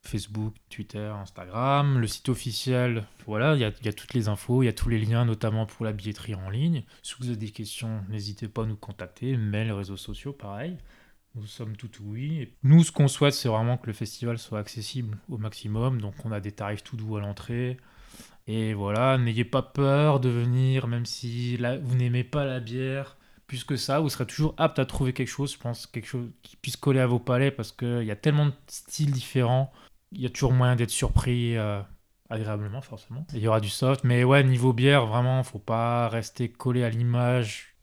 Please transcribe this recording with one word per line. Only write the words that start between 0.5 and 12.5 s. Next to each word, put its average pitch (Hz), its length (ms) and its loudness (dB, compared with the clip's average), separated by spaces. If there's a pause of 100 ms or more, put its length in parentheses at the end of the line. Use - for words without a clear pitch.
Twitter, 107 400 -10 (100)
Instagram, 127 760 2
le 113 80 2
site - 220 -6
officiel, 123 760 0 (220)
voilà, 113 280 2
il 135 60 2
y 113 40 2
a, 107 140 0
il 117 60 -10
y 107 40 0
a 101 40 -4
toutes - 200 -14
les 113 140 2
infos, 123 360 0
il - 20 4
y 117 40 4
a 107 40 -2
tous - 160 0
les 113 100 2
liens, 117 260 2
notamment 110 420 0
pour - 180 -8
la 107 80 -2
billetterie 104 420 -8
en 95 140 -8
ligne. 135 340 0 (200)
Si - 160 -12
vous 127 80 -6
avez 120 100 -4
des 104 140 -6
questions, 110 580 -8
n'hésitez 104 380 -8
pas 110 160 -6
à - 20 -2
nous 110 100 -6
contacter, 123 600 -6
mail, 107 340 0
réseaux 98 260 -6
sociaux, - 360 -12
pareil. 117 420 -10 (580)
Nous 107 140 -12
sommes 110 280 -10
tout 107 140 -14 (120)
ouïs. 127 420 -6
Et - 100 -14 (100)